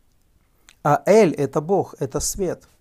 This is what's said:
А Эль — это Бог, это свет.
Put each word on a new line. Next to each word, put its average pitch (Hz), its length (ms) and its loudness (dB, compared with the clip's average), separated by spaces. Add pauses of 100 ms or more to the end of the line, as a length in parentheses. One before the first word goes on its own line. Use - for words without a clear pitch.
(840)
А 147 220 0
Эль — 190 320 4
это 143 240 -4
Бог, 170 380 -4
это 147 200 -6
свет. - 480 -8 (140)